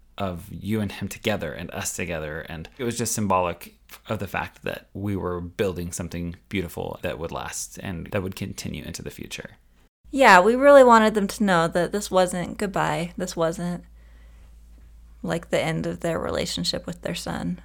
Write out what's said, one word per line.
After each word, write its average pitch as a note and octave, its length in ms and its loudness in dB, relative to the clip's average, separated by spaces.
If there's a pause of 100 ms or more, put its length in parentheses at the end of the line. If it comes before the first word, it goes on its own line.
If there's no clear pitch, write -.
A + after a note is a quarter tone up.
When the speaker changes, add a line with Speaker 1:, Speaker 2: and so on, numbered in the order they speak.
(180)
Speaker 1:
of F#2 340 -6
you G#2+ 300 -4
and G2+ 100 -2
him - 160 -8
together F2+ 440 -4
and E2+ 200 -12
us - 240 -8
together. D#2+ 520 -6
And D#2+ 300 -12
it C3 60 -8
was A#2 140 -4
just A2+ 160 -2
symbolic F#2 600 0 (320)
of A2 120 -6
the G2 80 -6
fact - 360 -8
that - 300 -8
we G2+ 220 -4
were F2 260 -4
building F2 500 -4
something E2+ 440 -6 (140)
beautiful F2 520 -6
that C#2 160 -6
would D#2+ 140 -8
last - 480 -10
and E2 280 -8
that G#2 160 -4
would F#2+ 120 -6
continue - 480 -8
into - 180 -12
the - 80 -12
future. - 420 -14 (600)
Speaker 2:
Yeah, A3 300 10
we A3+ 140 4
really C#4 280 10
wanted A3 300 8
them G3+ 140 0
to - 160 -4
know E3+ 260 4
that E3+ 220 0
this G#3 200 -4
wasn't F#3 460 2
goodbye. E3 600 -2
This - 180 -6
wasn't, E3+ 480 -4 (1400)
like, E3+ 260 -4
the D#3 120 0
end D#3+ 260 -2
of E3+ 140 -6
their E3 180 -2
relationship - 640 -4
with - 160 -12
their E3+ 140 -6
son. F3 500 -8